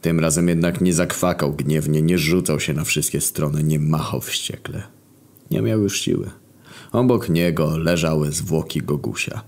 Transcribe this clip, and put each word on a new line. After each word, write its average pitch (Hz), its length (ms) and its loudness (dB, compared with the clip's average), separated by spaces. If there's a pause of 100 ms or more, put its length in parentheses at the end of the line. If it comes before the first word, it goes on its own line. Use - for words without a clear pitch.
Tym 82 180 2
razem 82 280 2
jednak 87 340 2
nie 90 120 4
zakwakał 82 600 0
gniewnie, 76 480 0
nie 85 160 2
rzucał 82 420 2
się - 140 -2
na 76 100 -2
wszystkie 76 380 -2
strony, 76 420 -2
nie 78 160 2
machał 76 420 -2
wściekle. - 640 -8 (680)
Nie 110 100 0
miał 110 200 2
już 101 180 0
siły. - 300 -2 (640)
Obok 120 380 2
niego 80 480 2
leżały 80 540 2
zwłoki 80 500 -2
Gogusia. 65 680 -4